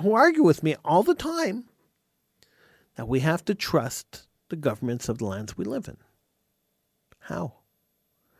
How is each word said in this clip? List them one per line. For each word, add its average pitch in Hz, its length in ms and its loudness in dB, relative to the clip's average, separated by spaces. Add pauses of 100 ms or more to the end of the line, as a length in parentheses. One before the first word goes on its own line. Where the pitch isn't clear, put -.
who 196 100 2
argue 311 300 6
with 160 220 4
me 156 100 0 (100)
all 175 200 4
the 349 100 4
time 285 520 -4 (1300)
that 117 100 -10
we 131 140 0
have 160 240 0
to 214 100 -2
trust - 720 -4 (220)
the 175 80 -10
governments 120 520 -4
of 113 100 -4
the 113 60 -6
lands 104 320 -8
we - 80 -6
live 233 220 -6
in. - 120 -16 (1200)
How? 165 320 -10 (880)